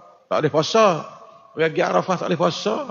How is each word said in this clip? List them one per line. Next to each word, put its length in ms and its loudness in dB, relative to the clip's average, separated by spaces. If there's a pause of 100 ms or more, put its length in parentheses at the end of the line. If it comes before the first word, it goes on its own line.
(280)
Tak 160 0
boleh 80 0
puasa. 320 2 (720)
Orang 160 0
pergi 80 -2
Arafah 400 0
tak 80 -4
boleh 160 -2
puasa. 320 -2 (140)